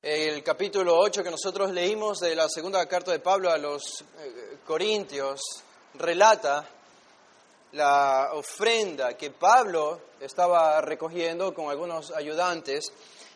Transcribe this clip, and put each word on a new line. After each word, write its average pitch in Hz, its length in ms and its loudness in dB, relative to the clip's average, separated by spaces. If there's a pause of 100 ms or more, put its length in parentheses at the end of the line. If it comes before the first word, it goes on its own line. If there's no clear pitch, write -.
El 151 380 -2
capítulo 175 560 2
ocho 202 240 2
que 175 80 -6
nosotros 190 400 -2
leímos 202 480 -2
de 170 160 0
la 160 140 2
segunda 175 380 -2
carta 180 260 -2
de 156 60 -2
Pablo 185 300 2
a 165 80 2
los, 147 460 -8 (160)
eh, 123 380 -14 (100)
Corintios 156 720 -4 (540)
relata 165 760 4 (1040)
la 143 640 2
ofrenda 160 800 -2
que 143 160 -10
Pablo 175 720 4 (180)
estaba 160 600 4
recogiendo 165 720 -4
con 156 160 -8
algunos 160 420 -8
ayudantes 156 800 -4 (440)